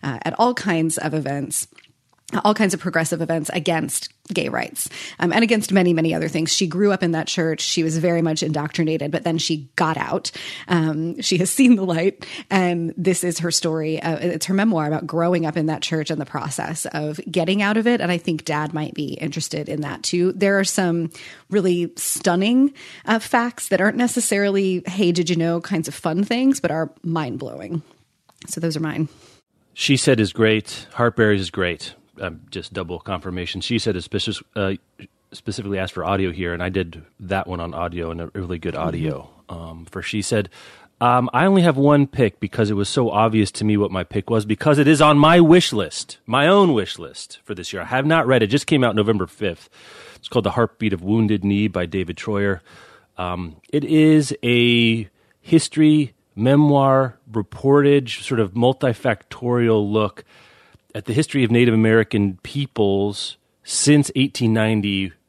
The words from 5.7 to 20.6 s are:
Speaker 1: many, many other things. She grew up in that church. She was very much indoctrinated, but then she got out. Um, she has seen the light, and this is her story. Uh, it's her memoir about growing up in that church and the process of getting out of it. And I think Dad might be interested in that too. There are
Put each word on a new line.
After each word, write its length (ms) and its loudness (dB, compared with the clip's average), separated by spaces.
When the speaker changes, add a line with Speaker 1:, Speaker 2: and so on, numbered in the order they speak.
Speaker 1:
many, 200 4
many 200 0
other 160 -4
things. 200 -4
She 160 0
grew 280 0
up 100 -2
in 80 0
that 160 -4
church. 320 -2
She 240 -2
was 140 -2
very 240 0
much 200 0
indoctrinated, 680 -2
but 140 -4
then 120 -2
she 380 -4
got 220 0
out. 340 -4
Um, 520 -2
she 180 0
has 120 -2
seen 240 4
the 80 -2
light, 420 -2
and 460 0
this 300 0
is 140 -4
her 120 -4
story. 500 -4
Uh, 140 -2
it's 300 -4
her 80 -2
memoir 340 0
about 180 -2
growing 400 0
up 120 -2
in 80 0
that 160 -2
church 280 -4
and 120 -4
the 40 -6
process 680 -8
of 260 -6
getting 320 0
out 140 2
of 100 0
it. 140 2
And 140 0
I 40 -2
think 280 -4
Dad 280 -4
might 200 -6
be 220 -8
interested 520 -8
in 140 -6
that 200 -8
too. 300 0
There 260 2
are 60 2